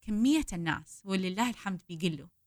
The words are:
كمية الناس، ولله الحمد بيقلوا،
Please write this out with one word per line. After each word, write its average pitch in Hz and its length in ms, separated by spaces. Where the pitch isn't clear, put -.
كمية 247 520
الناس، 160 520
ولله 190 460
الحمد 190 380
بيقلوا، 160 400